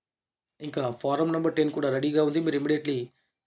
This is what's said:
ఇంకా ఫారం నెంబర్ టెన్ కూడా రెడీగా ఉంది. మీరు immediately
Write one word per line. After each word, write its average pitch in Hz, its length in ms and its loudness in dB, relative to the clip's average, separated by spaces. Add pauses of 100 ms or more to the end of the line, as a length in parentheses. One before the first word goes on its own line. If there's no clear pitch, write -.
(600)
ఇంకా 151 320 -6
ఫారం 143 400 0
నెంబర్ 160 240 0
టెన్ 156 160 2
కూడా 143 180 -2
రెడీగా 147 340 2
ఉంది. 147 160 2
మీరు 160 180 0
immediately 147 400 0 (500)